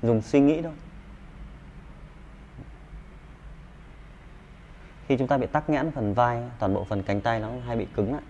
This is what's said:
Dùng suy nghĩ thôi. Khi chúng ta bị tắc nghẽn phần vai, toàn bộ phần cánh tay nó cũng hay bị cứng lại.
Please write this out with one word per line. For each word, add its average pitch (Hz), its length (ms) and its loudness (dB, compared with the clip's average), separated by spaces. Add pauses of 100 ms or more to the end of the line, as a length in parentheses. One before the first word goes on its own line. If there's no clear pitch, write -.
Dùng 113 200 6
suy 143 180 6
nghĩ 151 220 8
thôi. 165 100 -4 (4000)
Khi 135 100 4
chúng 127 100 4
ta 143 100 6
bị 127 100 2
tắc 151 220 0
nghẽn 151 220 4
phần 107 220 0
vai, 120 300 4 (160)
toàn 98 140 4
bộ 101 100 2
phần 98 200 -2
cánh 101 180 0
tay 113 180 2
nó 110 80 -4
cũng 123 140 -6
hay 120 140 -4
bị 110 100 2 (100)
cứng 110 180 4
lại. 147 160 -4